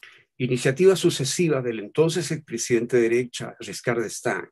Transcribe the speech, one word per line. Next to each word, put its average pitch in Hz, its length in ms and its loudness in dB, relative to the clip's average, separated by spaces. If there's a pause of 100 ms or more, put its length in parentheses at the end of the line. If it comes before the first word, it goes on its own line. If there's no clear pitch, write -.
(380)
iniciativas 139 640 2
sucesivas 147 640 0
del 117 160 -4
entonces 160 500 0
expresidente 120 680 -2
de 117 60 6
derecha, 120 560 -2
Giscard 117 440 -4
d'Estaing, 98 480 -6